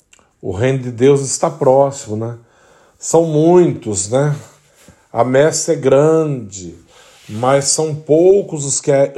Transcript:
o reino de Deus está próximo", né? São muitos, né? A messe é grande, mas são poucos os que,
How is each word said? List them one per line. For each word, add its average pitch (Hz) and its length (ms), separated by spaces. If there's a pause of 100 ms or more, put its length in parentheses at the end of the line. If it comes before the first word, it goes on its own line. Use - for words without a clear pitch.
(420)
o 101 80
reino 127 300
de 123 100
Deus 135 300
está 139 280
próximo", 135 680
né? 113 200 (640)
São 165 280
muitos, 151 840
né? 139 260 (800)
A 117 100
messe 143 480
é 151 60
grande, 135 1000 (540)
mas 131 380
são 156 280
poucos 165 680
os 135 160
que, 147 100 (280)